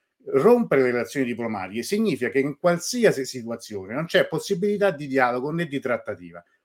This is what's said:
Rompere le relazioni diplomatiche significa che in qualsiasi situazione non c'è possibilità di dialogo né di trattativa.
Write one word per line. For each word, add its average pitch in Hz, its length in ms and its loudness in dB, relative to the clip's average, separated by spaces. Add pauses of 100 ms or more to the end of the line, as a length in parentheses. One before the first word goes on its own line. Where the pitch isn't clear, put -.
(240)
Rompere 170 580 4
le 127 80 2
relazioni 123 340 -2
diplomatiche 110 600 -6
significa 185 440 0
che 135 120 0
in 139 180 -2
qualsiasi 175 680 2
situazione 113 680 -10
non 160 120 -4
c'è 170 200 2
possibilità 196 640 0
di 147 160 -6
dialogo 131 460 0
né 170 140 -2
di 135 120 -4
trattativa. 90 680 -6 (200)